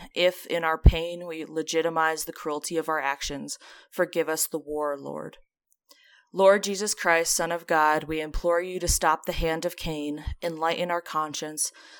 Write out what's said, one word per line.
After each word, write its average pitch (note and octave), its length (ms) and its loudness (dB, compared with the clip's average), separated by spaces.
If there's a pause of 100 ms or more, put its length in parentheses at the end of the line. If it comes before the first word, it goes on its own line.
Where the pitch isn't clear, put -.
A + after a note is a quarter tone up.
(160)
if F3 320 2
in E3+ 160 -2
our D#3+ 160 2
pain F3 480 4
we D#3+ 180 -8
legitimize D#3+ 800 0
the D#3+ 80 -12
cruelty D3+ 440 -6
of D#3 120 -4
our D#3 100 0
actions. C#3+ 600 -6 (320)
Forgive E3+ 360 0
us D#3 200 0
the - 100 -6
war, D3 400 -4
Lord. D3 400 -10 (960)
Lord G3 300 8
Jesus G3+ 320 -2
Christ, E3 380 2
Son E3 180 0
of E3+ 160 -6
God, D#3 380 4
we D#3 140 -4
implore E3+ 420 0
you F#3 180 -6
to E3+ 80 -4
stop D#3+ 380 2
the F3+ 60 -4
hand E3 340 -2
of F3 120 -4
Cain, D3+ 480 -6 (160)
enlighten E3 480 -2
our F3 120 -2
conscience, D#3 720 -4 (280)